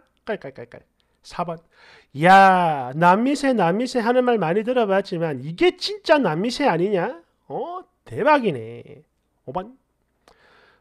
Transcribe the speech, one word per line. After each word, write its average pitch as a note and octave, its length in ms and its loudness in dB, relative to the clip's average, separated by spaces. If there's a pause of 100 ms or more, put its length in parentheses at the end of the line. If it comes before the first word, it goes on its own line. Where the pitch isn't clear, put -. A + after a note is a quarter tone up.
(260)
깔깔깔깔. C3+ 560 -12 (400)
사 - 220 -10
번. E3 160 -8 (640)
"야 F3+ 720 6
남미세 A#3+ 580 2
남미세 A3 460 0
하는 B3 260 2
말 A#3 140 0
많이 F#3 240 0
들어봤지만 F#3+ 800 -2
이게 D#4+ 340 -2
진짜 F4+ 400 0
남미세 A3+ 500 -2
아니냐? G3+ 540 -2 (260)
어? D#4+ 340 -10 (240)
대박이네." D3 960 -4 (420)
오 E3+ 80 -12
번. G#3+ 240 -12 (1040)